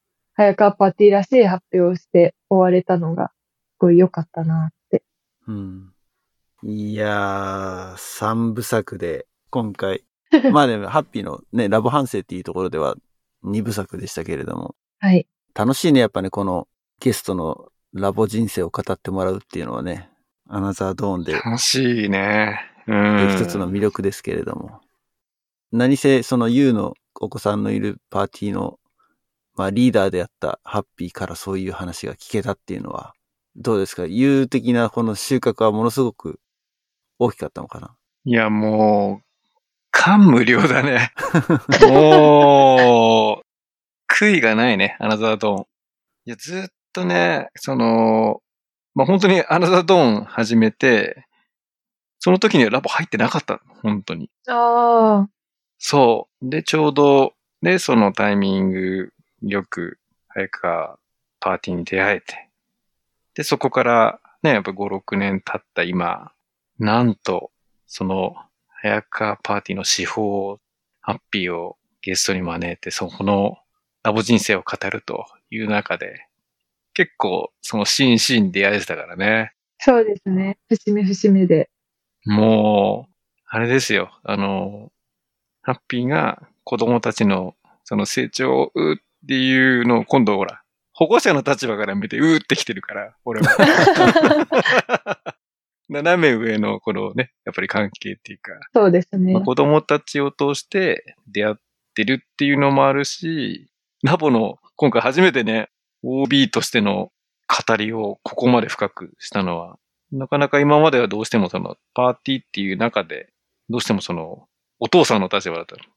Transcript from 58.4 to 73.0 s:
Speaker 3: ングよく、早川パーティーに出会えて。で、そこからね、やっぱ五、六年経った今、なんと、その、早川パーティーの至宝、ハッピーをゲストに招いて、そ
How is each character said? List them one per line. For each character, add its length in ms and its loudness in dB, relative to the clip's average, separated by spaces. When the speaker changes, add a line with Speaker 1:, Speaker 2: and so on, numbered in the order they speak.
Speaker 3:
ン 100 0
グ 420 -6
よ 220 -6
く、 340 -12
早 200 -8
川 500 -6
パ 120 -2
ー 60 -4
テ 120 -10
ィ 40 -6
ー 40 -6
に 60 -8
出 180 -4
会 140 0
え 40 -8
て。 280 -20
で、 80 -6
そ 140 -2
こ 140 -2
か 120 0
ら 380 2
ね、 100 2
や 80 2
っ 20 -4
ぱ 100 -8
五、 180 -8
六 260 -8
年 240 -2
経 180 -10
っ 140 -20
た 100 -2
今、 500 -6
な 240 0
ん 120 2
と、 360 -6
そ 180 -10
の、 320 -4
早 200 -2
川 360 -6
パ 160 -6
ー 80 -6
テ 100 -10
ィ 20 -6
ー 40 -6
の 60 -8
至 200 -4
宝、 540 -6
ハ 120 -6
ッ 80 -12
ピ 200 -4
ー 60 -6
を 220 -12
ゲ 120 -6
ス 120 -2
ト 80 -2
に 80 -6
招 300 -8
い 40 -14
て、 140 -14
そ 160 -8